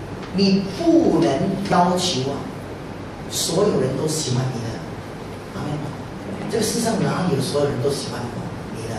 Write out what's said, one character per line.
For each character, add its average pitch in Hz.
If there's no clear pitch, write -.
你 196
不 330
能 165
要 180
求 131
啊， -
所 180
有 180
人 -
都 156
喜 127
欢 127
你 117
的。 113
阿 -
门。 151
这 233
个 214
世 -
上 226
哪 -
里 139
有 127
所 143
有 143
人 139
都 139
喜 -
欢 -
你 -
的？ -